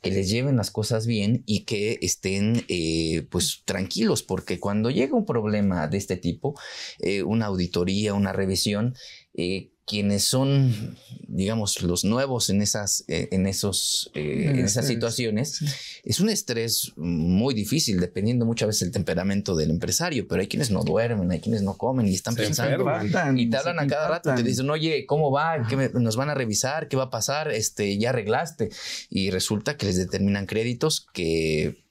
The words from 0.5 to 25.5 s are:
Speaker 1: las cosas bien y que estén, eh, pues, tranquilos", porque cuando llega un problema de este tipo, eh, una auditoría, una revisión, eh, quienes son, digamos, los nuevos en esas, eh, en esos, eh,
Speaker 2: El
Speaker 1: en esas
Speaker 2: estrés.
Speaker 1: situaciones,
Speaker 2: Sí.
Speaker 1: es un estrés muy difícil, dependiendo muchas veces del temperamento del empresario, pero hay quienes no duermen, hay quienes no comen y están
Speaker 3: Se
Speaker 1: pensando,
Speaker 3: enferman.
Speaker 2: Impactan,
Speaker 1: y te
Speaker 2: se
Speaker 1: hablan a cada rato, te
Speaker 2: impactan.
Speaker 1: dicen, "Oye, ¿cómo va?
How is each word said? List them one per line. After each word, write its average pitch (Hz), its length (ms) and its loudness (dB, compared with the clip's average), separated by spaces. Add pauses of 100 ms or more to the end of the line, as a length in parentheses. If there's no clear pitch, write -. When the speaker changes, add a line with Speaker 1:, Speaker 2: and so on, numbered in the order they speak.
Speaker 1:
las 107 160 2
cosas 110 360 0
bien 113 380 2
y 104 200 0
que 107 360 -2
estén, 98 680 0
eh, 82 600 0
pues, - 360 -2
tranquilos", 139 580 0
porque 185 360 -4
cuando 110 300 0
llega 254 260 0
un 220 100 2
problema 98 640 2
de 78 100 0
este 98 200 -2
tipo, 135 400 -4 (420)
eh, 196 240 0
una 113 240 2
auditoría, 95 680 0
una 98 200 2
revisión, 101 600 0 (380)
eh, 90 360 -2 (160)
quienes 101 380 0
son, 131 720 2 (320)
digamos, 104 540 -2
los 87 240 0
nuevos 123 440 0
en 98 120 4
esas, 104 480 0
eh, - 220 -2
en 92 160 2
esos, - 680 -2
eh, 151 320 -2
Speaker 2:
El 135 140 2
Speaker 1:
en 127 60 2
esas 123 200 0
Speaker 2:
estrés. - 20 0
Speaker 1:
situaciones, 117 680 0
Speaker 2:
Sí. 147 80 -4 (400)
Speaker 1:
es - 160 -2
un 214 80 4
estrés 117 640 -2
muy 87 580 2
difícil, 107 460 0
dependiendo 113 460 0
muchas 113 220 0
veces 104 160 0
del 87 80 -2
temperamento 92 680 0
del 78 140 2
empresario, 107 540 -2
pero 90 140 0
hay 101 80 -2
quienes 123 240 -2
no 90 120 0
duermen, 104 480 0
hay 78 100 -2
quienes 110 220 0
no 98 120 -2
comen 123 320 0
y 92 60 2
están 110 220 -2
Speaker 3:
Se 113 80 -2
Speaker 1:
pensando, 120 320 0
Speaker 3:
enferman. 170 320 0
Speaker 2:
Impactan, 160 320 2
Speaker 1:
y 117 100 2
te 131 80 0
Speaker 2:
se 156 120 0
Speaker 1:
hablan 170 140 -2
a 143 40 0
cada 147 200 0
rato, 160 220 -2
te - 0 -
Speaker 2:
impactan. 123 160 2
Speaker 1:
dicen, 131 240 0
"Oye, 156 360 0
¿cómo 147 260 2
va? 147 360 0